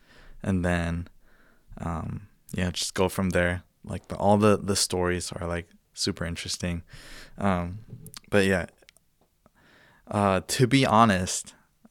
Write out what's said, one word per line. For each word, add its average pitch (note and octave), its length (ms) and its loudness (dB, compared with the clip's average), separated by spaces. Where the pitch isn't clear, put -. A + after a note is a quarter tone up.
and F#2 220 0
then, E2+ 460 -2
um, E2+ 500 -8
yeah, F2+ 180 -2
just - 220 -6
go F#2 160 2
from F#2+ 220 -2
there. F2 320 0
Like, - 240 -10
the, - 80 -10
all G#2 220 4
the, G#2 200 6
the G2 200 -2
stories F2+ 560 -2
are, F2 120 -8
like, E2+ 220 -6
super - 300 -4
interesting. E2+ 600 -6
Um, F2+ 420 -2
but G2+ 160 4
yeah, F#2 220 0
uh, G2 380 2
to - 180 2
be C3 200 4
honest, G#2 680 4